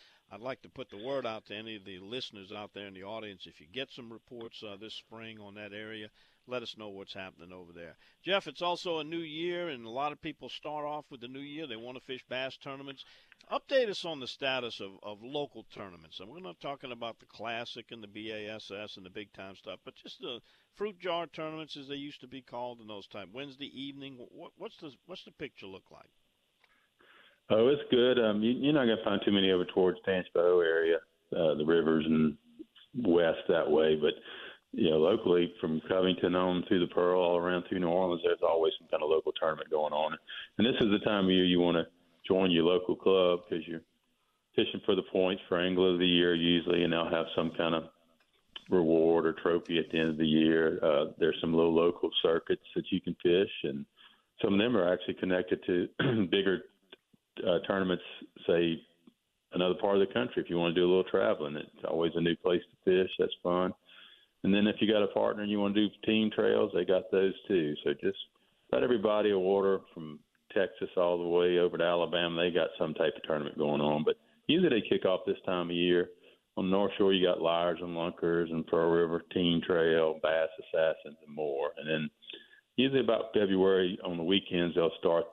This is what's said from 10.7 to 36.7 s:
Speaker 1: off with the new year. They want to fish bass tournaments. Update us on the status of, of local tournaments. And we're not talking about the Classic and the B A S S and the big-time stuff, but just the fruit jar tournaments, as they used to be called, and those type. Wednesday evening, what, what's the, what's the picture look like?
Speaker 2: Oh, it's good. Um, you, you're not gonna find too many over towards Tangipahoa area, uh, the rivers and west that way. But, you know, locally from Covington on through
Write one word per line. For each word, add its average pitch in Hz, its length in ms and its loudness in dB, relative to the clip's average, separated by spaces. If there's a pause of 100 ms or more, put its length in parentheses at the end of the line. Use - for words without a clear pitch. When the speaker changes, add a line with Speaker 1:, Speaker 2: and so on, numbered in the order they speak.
Speaker 1:
off 151 240 -10
with 131 100 -16
the 117 80 -14
new 135 120 -14
year. 147 260 -10
They 117 100 -10
want 123 220 -12
to - 60 -20
fish 127 220 -10
bass 131 300 -6
tournaments. 139 480 -14 (460)
Update 262 380 0
us 185 160 -6
on 160 160 -8
the 123 60 -12
status 127 540 -4
of, 98 120 -12 (100)
of 104 200 -14
local 135 420 -10
tournaments. 85 560 -16
And 98 100 -16
we're 160 100 -18
not 180 180 -16
talking 143 320 -10
about 117 280 -10
the - 80 -20
Classic 117 640 -10
and 113 120 -16
the 104 60 -16
B 104 220 -12
A 107 240 -10
S 107 160 -16
S 101 260 -12
and 95 80 -18
the 92 60 -20
big-time 98 460 -16
stuff, 92 280 -14
but 131 100 -18
just - 260 -20
the 120 200 -10 (340)
fruit 202 240 -10
jar 170 280 -4
tournaments, 156 500 -12
as 135 120 -14
they 143 80 -8
used 143 260 -12
to 127 60 -18
be 135 120 -16
called, 120 400 -12
and 107 80 -18
those 101 180 -14
type. 101 240 -14
Wednesday 135 360 -14
evening, 139 500 -14 (140)
what, 160 260 -20
what's 208 220 -16
the, 139 260 -18
what's 190 200 -18
the 202 80 -20
picture - 340 -14
look 95 240 -18
like? - 200 -20 (1400)
Speaker 2:
Oh, 113 180 6
it's 143 220 2
good. 123 280 4
Um, 107 240 2
you, 113 100 2
you're 135 220 0
not 135 120 4
gonna 110 180 0
find 104 200 0
too 104 80 2
many 95 180 4
over 90 140 4
towards 92 420 2
Tangipahoa 90 580 4
area, 82 320 2 (360)
uh, 80 220 2
the 76 100 -2
rivers 80 420 4
and 78 300 2 (680)
west 85 420 4
that 82 220 2
way. 78 260 4
But, 76 180 0 (580)
you 87 180 2
know, 78 80 4
locally 87 640 4
from 80 280 -2
Covington 92 460 2
on 90 340 0
through 95 120 2